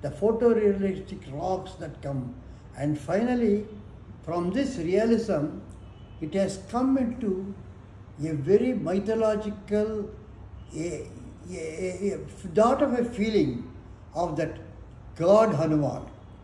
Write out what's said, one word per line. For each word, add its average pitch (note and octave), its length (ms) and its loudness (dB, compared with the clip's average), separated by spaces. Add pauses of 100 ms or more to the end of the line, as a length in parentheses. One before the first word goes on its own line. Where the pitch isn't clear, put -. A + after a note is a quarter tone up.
the C#3+ 80 -4
photorealistic G3+ 1200 2
rocks F#3 460 -4
that D#3 220 -12
come. C3 340 -4 (420)
And D3 200 0
finally, G#3+ 680 2 (580)
from F3 280 -2
this B3+ 260 0
realism, F#3+ 840 2 (600)
it D#3 140 -8
has F#3+ 240 0 (100)
come C4+ 280 2
into G3+ 560 -2 (720)
a D#3+ 100 -2
very G3+ 400 4
mythological, G#3 1400 -2 (680)
a, D#3+ 320 -6 (420)
a, F3+ 60 -10
a, F3+ 580 -4
a D#3 420 -8
sort B3 260 6
of C4 120 2
a B3 120 2
feeling F#3+ 680 0 (420)
of D#3+ 240 -2
that D#3+ 200 -2 (580)
god G3+ 380 8
Hanuman D3+ 520 2 (380)